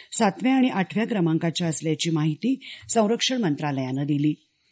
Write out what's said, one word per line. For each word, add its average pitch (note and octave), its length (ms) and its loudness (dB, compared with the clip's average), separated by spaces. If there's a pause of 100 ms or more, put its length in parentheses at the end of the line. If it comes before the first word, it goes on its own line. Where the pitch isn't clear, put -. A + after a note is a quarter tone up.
(180)
सातव्या A3+ 360 2
आणि C4 140 4
आठव्या G3+ 380 -2
क्रमांकाच्या E3+ 600 0
असल्याची D#3 440 -2
माहिती D#3+ 500 0 (280)
संरक्षण A#3 540 0
मंत्रालयानं C#3 640 -2
दिली. D3 280 2 (380)